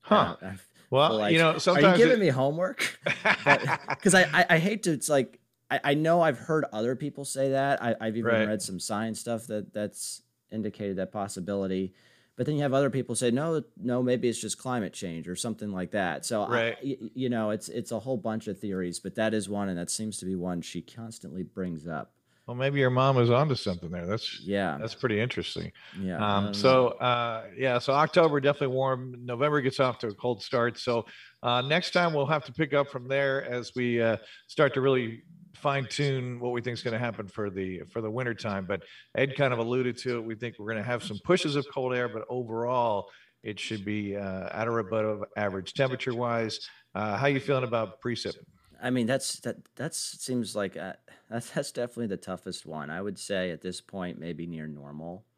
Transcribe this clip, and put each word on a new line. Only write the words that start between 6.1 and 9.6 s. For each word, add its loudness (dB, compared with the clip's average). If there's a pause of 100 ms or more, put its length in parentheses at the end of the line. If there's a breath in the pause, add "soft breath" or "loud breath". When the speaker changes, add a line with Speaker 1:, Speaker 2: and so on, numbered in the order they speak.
Speaker 2:
I've 4
heard 0
other 0
people -8
say 0
that. 2
I, 2
I've -2
even -2
Speaker 1:
Right. 4
Speaker 2:
read 0
some -6
science -4
stuff -6
that, -6